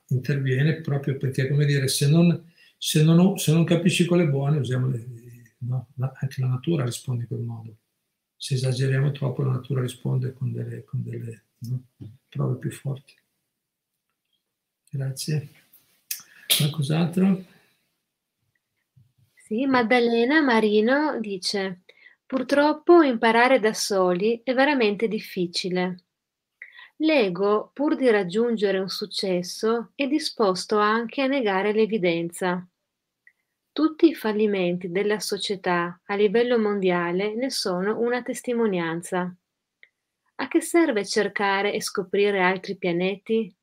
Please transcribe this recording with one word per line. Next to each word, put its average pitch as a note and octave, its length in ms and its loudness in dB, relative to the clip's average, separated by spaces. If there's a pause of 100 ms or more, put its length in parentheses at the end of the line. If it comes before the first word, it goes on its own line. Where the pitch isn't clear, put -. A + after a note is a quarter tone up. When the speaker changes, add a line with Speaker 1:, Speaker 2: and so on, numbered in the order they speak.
Speaker 1:
interviene C3+ 720 0
proprio C#3+ 360 -4
perché, C3 320 -2
come D3 160 2
dire, C#3 240 2
se C#3+ 200 0
non, E3+ 360 4 (320)
se - 260 0
non E3 160 6
ho, F#3+ 180 6
se - 160 0
non E3 120 4
capisci E3+ 400 2
cose F3 240 2
buone, C#3 300 2
usiamo B2+ 300 -2
le, A#2+ 180 -4 (520)
no? B2 380 -6
La, B2+ 200 -4
anche - 240 -6
la B2+ 80 0
natura B2+ 360 -2
risponde A#2+ 380 -6
in A#2 60 -10
quel A#2 120 -8
modo. A2+ 360 -10 (600)
Se - 180 -8
esageriamo C3 580 0
troppo, C#3 300 -6
la C3 100 0
natura B2+ 280 -4
risponde B2+ 520 -4
con A#2+ 200 -6
delle, A#2 320 -10
con B2 180 -8
delle, A#2 420 -12 (140)
no? B2 240 -8 (460)
Prove C3 300 -4
più C3+ 120 -6
forti. - 440 -10 (1800)
Grazie. C3+ 580 -6 (1080)
Qualcos'altro? D#3+ 880 0 (1900)
Speaker 2:
Sì, A#3+ 320 -6
Maddalena B3 720 4
Marino A#3 800 4
dice, F#3+ 600 -6 (440)
"Purtroppo D4 760 4
imparare A#3+ 560 4
da G#3 160 0
soli F#3+ 720 0
è C4 100 0
veramente A#3 540 2
difficile. F3+ 960 -4 (920)
L'ego, G#3 760 0
pur D4 240 -2
di B3+ 140 2
raggiungere G3+ 680 0
un F#3+ 120 -4
successo, G#3 1040 -4
è C#4 120 -4
disposto A3 720 -2
anche A3+ 440 0
a C4+ 40 0
negare G#3+ 460 0
l'evidenza. F3+ 920 -2 (1080)
Tutti D#4 360 2
i B3+ 60 -4
fallimenti G3 760 0
della G3+ 280 0
società F#3 840 -4
a G3+ 100 -6
livello A3+ 440 2
mondiale F#3+ 760 0
ne B3+ 140 -4
sono G3+ 500 -4
una A#3+ 240 -2
testimonianza. F3+ 1120 -4 (1000)
A - 140 -6
che E4 120 0
serve D4+ 460 2
cercare G3 680 0
e - 80 -2
scoprire G3 600 0
altri F#3 340 0
pianeti? F#3+ 760 -2 (100)